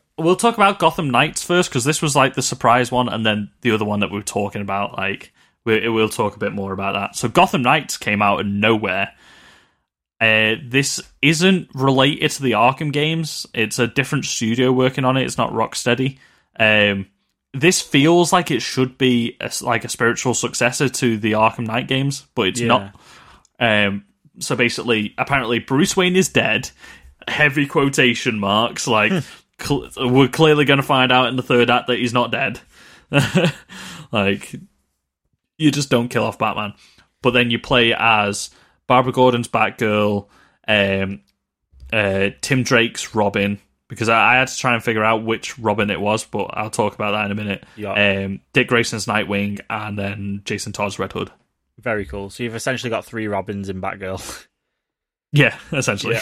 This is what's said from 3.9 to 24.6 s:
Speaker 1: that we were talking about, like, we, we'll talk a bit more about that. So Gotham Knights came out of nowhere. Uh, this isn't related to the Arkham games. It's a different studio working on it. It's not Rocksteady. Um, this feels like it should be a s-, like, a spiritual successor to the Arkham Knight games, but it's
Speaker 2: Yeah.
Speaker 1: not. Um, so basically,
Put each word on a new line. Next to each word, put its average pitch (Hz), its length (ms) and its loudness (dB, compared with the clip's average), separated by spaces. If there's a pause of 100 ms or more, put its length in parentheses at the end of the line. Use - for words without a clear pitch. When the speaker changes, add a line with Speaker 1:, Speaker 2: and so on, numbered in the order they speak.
Speaker 1:
that 95 140 -2
we 101 60 -6
were 104 40 -8
talking 104 400 -6
about, 101 340 -4
like, 98 360 -6 (320)
we, 110 240 2
we'll 110 200 2
talk 107 280 -4
a - 20 -18
bit 101 140 -4
more 98 200 -6
about 98 220 -4
that. 101 220 -6
So 123 120 -4
Gotham 175 340 -4
Knights 139 340 -2
came 104 260 -4
out 101 160 2
of 98 80 -4
nowhere. 101 640 0 (1080)
Uh, 110 340 2 (100)
this 135 360 -2 (200)
isn't 165 540 2
related 135 560 2
to - 140 -10
the 123 80 0
Arkham 135 400 2
games. 156 520 -4 (100)
It's 113 260 -2
a 123 80 2
different 139 360 -2
studio 123 460 0
working 131 340 0
on 131 120 2
it. 131 80 0
It's 127 140 -6
not 120 120 0
Rocksteady. 123 680 -2 (420)
Um, 104 460 4 (480)
this 151 260 2
feels 165 500 4
like 175 200 2
it 120 100 0
should - 380 -2
be 120 420 2
a - 40 -8
s-, - 180 -8
like, 117 200 -2
a 120 60 -10
spiritual 117 460 0
successor 123 560 -2
to 117 260 0
the 107 160 -2
Arkham 110 340 2
Knight 113 220 -4
games, 135 460 -2
but 107 140 0
it's 113 120 -2
Speaker 2:
Yeah. 117 80 0
Speaker 1:
not. 98 260 0 (640)
Um, 104 460 2 (340)
so - 160 -6
basically, 113 640 -2